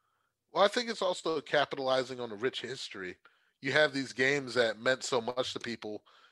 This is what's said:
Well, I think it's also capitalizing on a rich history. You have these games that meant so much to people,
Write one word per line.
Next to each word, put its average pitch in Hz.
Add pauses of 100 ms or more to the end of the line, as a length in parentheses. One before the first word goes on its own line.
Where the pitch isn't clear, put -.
(520)
Well, 175
I 202
think 233
it's 214
also 170
capitalizing 131
on 120
a 101
rich 113
history. 110 (460)
You 135
have 147
these 131
games 131
that 113
meant 127
so 127
much 123
to 120
people, 107 (300)